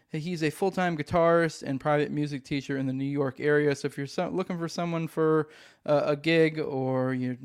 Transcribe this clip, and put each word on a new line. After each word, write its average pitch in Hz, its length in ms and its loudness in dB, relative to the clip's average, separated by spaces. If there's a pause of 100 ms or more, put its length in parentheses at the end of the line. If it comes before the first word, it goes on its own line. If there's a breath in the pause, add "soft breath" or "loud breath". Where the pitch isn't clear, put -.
(100)
he's 160 320 -4
a 156 80 2
full-time 180 460 0
guitarist 165 640 2
and 135 160 -4
private 147 320 2
music 147 320 -4
teacher 139 360 -4
in 135 100 -2
the 131 40 -2
New 135 120 -4
York 139 340 -2
area. 147 380 2
So - 100 -6
if 135 100 -6
you're 139 120 -6
so-, - 220 -4
looking 180 280 -4
for 165 80 -4
someone 170 400 -4
for, 156 440 2 (360 soft breath)
uh, 147 200 4
a 151 100 0
gig, 160 420 4
or 131 560 -2
you're 127 300 -4